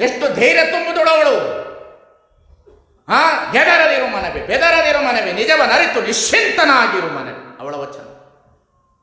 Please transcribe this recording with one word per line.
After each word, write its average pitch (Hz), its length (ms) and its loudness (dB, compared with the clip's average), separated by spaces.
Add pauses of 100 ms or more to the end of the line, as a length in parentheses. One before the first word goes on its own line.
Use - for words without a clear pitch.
ಎಷ್ಟು 254 320 -2
ಧೈರ್ಯ 320 360 2
ತುಂಬಿದಳು 330 380 0
ಅವಳು. 285 300 4 (1700)
ಹಾ, 294 440 2
ಹೆದರದಿರು 285 560 2
ಮನವೇ, 185 400 -6
ಬೆದರದಿರು 302 520 2
ಮನವೇ, 240 340 -2
ನಿಜವನ್ನರಿತು 233 680 0
ನಿಶ್ಚಿಂತನಾಗಿರು 240 1040 0
ಮನವೇ, - 520 -12
ಅವಳ 143 160 -12
ವಚನ. - 320 -14 (960)